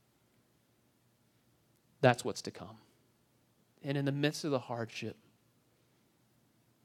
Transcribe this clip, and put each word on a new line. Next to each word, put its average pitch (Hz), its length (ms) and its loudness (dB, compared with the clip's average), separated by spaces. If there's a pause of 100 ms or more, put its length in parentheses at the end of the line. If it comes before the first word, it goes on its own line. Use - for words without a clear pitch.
(2000)
That's 123 220 6
what's 101 200 -4
to - 80 -8
come. 110 260 -16 (1040)
And 143 140 -2
in 139 80 0
the 135 60 2
midst 147 320 0
of 160 80 -2
the 131 80 2
hardship, 117 580 -6 (1700)